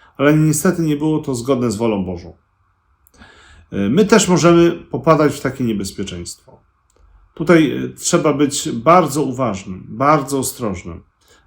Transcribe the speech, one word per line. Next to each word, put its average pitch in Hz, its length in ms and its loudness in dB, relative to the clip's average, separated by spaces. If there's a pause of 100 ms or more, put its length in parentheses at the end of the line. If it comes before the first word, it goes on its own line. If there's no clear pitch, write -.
(180)
ale 143 160 4
niestety 156 480 2
nie 156 140 0
było 151 240 -2
to 139 160 -6
zgodne 120 360 -2
z 101 40 -4
wolą 107 300 -2
Bożą. 87 280 -12 (1400)
My 117 340 2
też 202 220 4
możemy 170 440 4
popadać 147 640 0
w - 80 -14
takie 127 220 -6
niebezpieczeństwo. 98 960 -8 (760)
Tutaj, 160 380 4
e, 127 180 -6
trzeba 151 440 0
być 139 380 -2
bardzo 147 500 2
uważnym, 113 680 -6
bardzo 135 500 0
ostrożnym, 95 640 -8 (440)